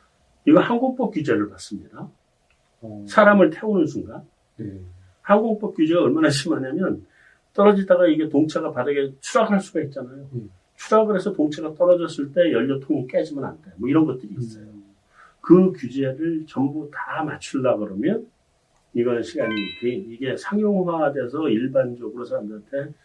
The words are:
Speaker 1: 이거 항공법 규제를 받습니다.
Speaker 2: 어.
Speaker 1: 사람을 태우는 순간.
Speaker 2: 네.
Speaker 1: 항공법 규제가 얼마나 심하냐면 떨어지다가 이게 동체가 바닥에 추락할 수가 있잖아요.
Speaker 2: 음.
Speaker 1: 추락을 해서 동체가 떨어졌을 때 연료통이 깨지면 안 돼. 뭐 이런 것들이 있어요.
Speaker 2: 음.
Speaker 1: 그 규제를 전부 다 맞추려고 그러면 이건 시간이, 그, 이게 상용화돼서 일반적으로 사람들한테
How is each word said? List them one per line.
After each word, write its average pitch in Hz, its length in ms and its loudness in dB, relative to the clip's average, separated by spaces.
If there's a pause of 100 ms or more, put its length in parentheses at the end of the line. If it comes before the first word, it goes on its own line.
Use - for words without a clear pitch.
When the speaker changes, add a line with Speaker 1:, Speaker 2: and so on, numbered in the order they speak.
(460)
Speaker 1:
이거 147 140 8
항공법 247 520 0
규제를 131 380 -2
받습니다. - 580 -14 (760)
Speaker 2:
어. - 260 -14
Speaker 1:
사람을 202 420 6
태우는 196 360 0
순간. - 360 -10 (340)
Speaker 2:
네. 98 240 -12 (420)
Speaker 1:
항공법 214 540 0
규제가 165 260 4
얼마나 156 280 2
심하냐면 143 760 -4 (480)
떨어지다가 190 520 6
이게 156 220 2
동체가 156 440 0
바닥에 139 480 -2
추락할 202 400 2
수가 - 220 -6
있잖아요. 135 500 -12
Speaker 2:
음. 110 180 -10 (260)
Speaker 1:
추락을 214 400 2
해서 185 160 -2
동체가 151 420 -2
떨어졌을 165 580 2
때 165 200 4
연료통이 135 540 -2
깨지면 151 380 -4
안 - 180 -12
돼. - 140 -20
뭐 123 120 -4
이런 151 180 4
것들이 104 320 -8
있어요. 110 260 -12
Speaker 2:
음. 104 200 -20 (560)
Speaker 1:
그 185 320 6
규제를 135 720 -6
전부 143 460 -6
다 - 320 -8
맞추려고 127 640 -2
그러면 123 400 -4 (680)
이건 120 300 0
시간이, 110 320 -4 (260)
그, 120 80 -6
이게 190 480 -6
상용화돼서 165 1120 -2
일반적으로 120 760 -2
사람들한테 120 680 -8 (120)